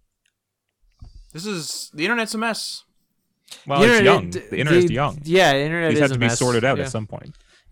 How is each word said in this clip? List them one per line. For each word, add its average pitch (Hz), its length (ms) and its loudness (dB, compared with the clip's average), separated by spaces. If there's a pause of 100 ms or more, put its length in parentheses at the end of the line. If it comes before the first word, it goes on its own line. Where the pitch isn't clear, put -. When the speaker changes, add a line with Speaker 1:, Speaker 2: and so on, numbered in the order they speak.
(1300)
Speaker 1:
This 170 140 -12
is, 175 480 -8
the 151 100 -4
internet's 226 300 -2
a 220 40 -4
mess. - 460 -6 (840)
Speaker 2:
Well, 139 140 0
Speaker 3:
The 214 60 6
Speaker 2:
it's 240 120 4
Speaker 3:
internet, 202 60 4 (180)
Speaker 2:
young. 87 80 -10
Speaker 3:
d-, - 80 -8 (120)
Speaker 2:
The 110 80 -4
internet's 170 300 4
Speaker 3:
the, 110 60 -2
Speaker 2:
young. 143 300 -4
Speaker 3:
yeah, 165 280 4
the 135 80 2
internet 160 300 -2
Speaker 2:
These 151 80 2
Speaker 3:
is 147 40 4
Speaker 2:
have 139 80 2
Speaker 3:
a 131 40 -2
Speaker 2:
to 120 60 -2
be 120 60 2
Speaker 3:
mess. 117 120 0
Speaker 2:
sorted 120 260 2
out 131 140 2
Speaker 3:
Yeah. - 60 -4
Speaker 2:
at 131 60 -6
some 110 160 -6
point. - 300 -16 (360)